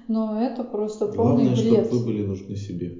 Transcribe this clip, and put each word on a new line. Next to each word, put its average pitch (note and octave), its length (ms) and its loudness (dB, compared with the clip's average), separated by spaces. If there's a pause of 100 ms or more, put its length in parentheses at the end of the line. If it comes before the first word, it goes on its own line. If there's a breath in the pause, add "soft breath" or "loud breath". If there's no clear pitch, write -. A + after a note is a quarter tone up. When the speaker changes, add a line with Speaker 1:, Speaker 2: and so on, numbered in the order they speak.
Speaker 1:
Но A3 300 -2
это C4 260 -4
просто G#3 440 -4
полный A#3+ 380 4
Speaker 2:
Главное, - 100 4
чтоб A3 160 2
Speaker 1:
бред. G#3 180 4
Speaker 2:
вы B2 100 2
были A2 220 -2
нужны G2 340 -6
себе. F2+ 440 -8